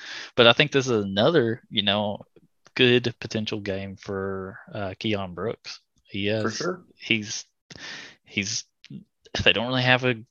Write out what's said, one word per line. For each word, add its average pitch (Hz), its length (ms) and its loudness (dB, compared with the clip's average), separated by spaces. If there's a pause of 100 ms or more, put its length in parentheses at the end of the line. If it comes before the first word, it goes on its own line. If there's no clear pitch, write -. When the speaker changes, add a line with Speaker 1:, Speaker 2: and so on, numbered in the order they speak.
(360)
Speaker 1:
But 117 120 8
I 117 60 10
think 151 180 2
this 131 160 2
is 110 160 2
another, 113 640 2
you 107 140 -4
know, 104 420 0 (500)
good 123 440 4
potential 110 400 -4
game 98 380 -6
for, 95 600 -8 (160)
uh, 98 240 -6
Keon 98 380 -2
Brooks. - 440 -8 (260)
He 101 240 -4
Speaker 2:
For 110 180 0
Speaker 1:
is, 110 100 -4
Speaker 2:
sure. 180 280 -6 (120)
Speaker 1:
he's, 110 480 -4 (800)
he's, 104 380 -4 (800)
they 87 100 4
don't 110 140 -4
really 127 160 -2
have 127 220 2
a 117 260 0